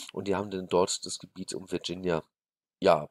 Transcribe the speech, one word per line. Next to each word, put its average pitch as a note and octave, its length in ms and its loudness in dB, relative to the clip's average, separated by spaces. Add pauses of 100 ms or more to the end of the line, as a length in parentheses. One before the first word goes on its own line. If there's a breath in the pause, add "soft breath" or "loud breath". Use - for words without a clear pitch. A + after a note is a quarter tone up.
(120 loud breath)
und G2 160 -6
die G2 60 2
haben G2 160 -2
dann F#2 160 -6
dort F#2 380 2
das F#2 140 -10
Gebiet - 340 -12
um - 180 -8
Virginia, F2 540 -2 (560)
ja, E2+ 300 6